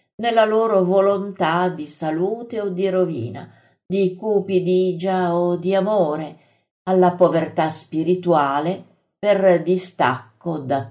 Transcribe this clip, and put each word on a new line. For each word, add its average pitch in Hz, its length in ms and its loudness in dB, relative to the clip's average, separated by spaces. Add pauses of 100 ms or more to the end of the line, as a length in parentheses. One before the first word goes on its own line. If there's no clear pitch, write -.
(160)
nella 226 280 2
loro 214 400 2
volontà 190 840 2
di 151 200 -6
salute 208 720 -4
o 202 80 -4
di 185 200 -2
rovina, 165 640 -4 (320)
di 185 300 -2
cupidigia 185 1200 0
o 175 200 0
di 175 180 -2
amore, 175 640 -2 (460)
alla 180 280 4
povertà 160 560 2
spirituale 160 1160 0 (340)
per 190 440 4
distacco 160 960 -4
da 135 320 -4